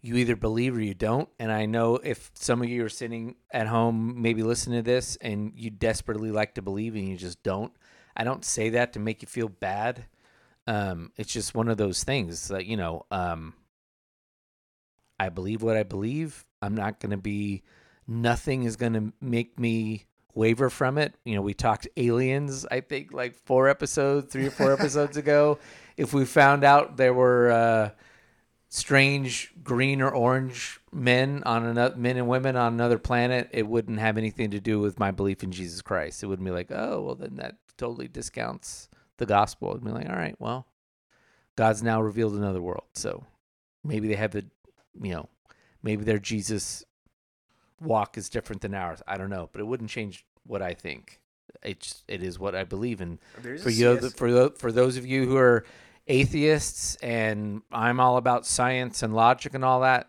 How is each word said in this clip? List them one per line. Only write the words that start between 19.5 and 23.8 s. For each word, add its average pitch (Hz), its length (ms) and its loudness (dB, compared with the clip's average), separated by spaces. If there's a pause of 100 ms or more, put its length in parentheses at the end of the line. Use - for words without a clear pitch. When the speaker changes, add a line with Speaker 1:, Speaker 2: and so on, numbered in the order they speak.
Speaker 1:
me 113 480 -2 (280)
waver 117 360 2
from 135 260 -2
it. 151 180 0 (100)
You 117 100 -4
know, 98 80 0
we 101 120 -2
talked 110 420 0
aliens, 131 720 0
I 127 100 -2
think, 139 320 -8
like, 123 220 -6 (100)
four 131 240 6
episodes, 139 640 2